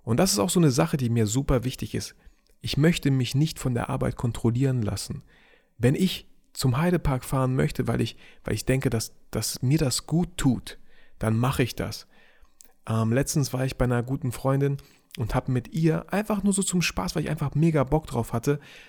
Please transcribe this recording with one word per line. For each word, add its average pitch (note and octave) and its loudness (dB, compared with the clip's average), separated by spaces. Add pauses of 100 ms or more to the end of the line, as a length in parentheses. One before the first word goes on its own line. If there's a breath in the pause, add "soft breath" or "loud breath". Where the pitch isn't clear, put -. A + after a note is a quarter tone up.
Und A#2 0
das F#3+ 4
ist G3+ 0
auch F#3+ 4
so F#3 2
eine D#3 6
Sache, D#3 2
die B2 0
mir A2+ 2
super B2+ 0
wichtig B2+ -6
ist. - -8 (460 soft breath)
Ich - -6
möchte D3 4
mich C3 0
nicht D3+ 0
von B2+ -2
der A#2 -2
Arbeit C3 -2
kontrollieren B2 0
lassen. - -6 (540 soft breath)
Wenn A#2+ 4
ich - -2 (300)
zum B2+ 2
Heidepark D3+ 0
fahren C3 0
möchte, C#3 0
weil A#2+ 0
ich, A2+ -4 (260 loud breath)
weil A2 -4
ich - -6
denke, C3 2
dass, A2+ -4 (160)
dass - -6
mir C3+ 2
das D3 -2
gut E3+ -2
tut, - 0 (400 soft breath)
dann A2 0
mache C3+ 0
ich A#2+ -2
das. - -8 (800 soft breath)
Ähm, A2+ 2
letztens C#3 0
war C3 -2
ich C3 -6
bei B2+ 2
einer B2 0
guten B2+ -4
Freundin C#3 0 (400 soft breath)
und A#2 -4
hab C3+ -2
mit B2+ -2
ihr D#3+ 0
einfach G#3 -2
nur G3+ 4
so G3 0
zum F3+ 0
Spaß, - -4
weil D3+ 0
ich - -4
einfach D3 -2
mega D#3+ 4
Bock C#3+ 0
drauf A#2+ -4
hatte, C3+ 0 (300 loud breath)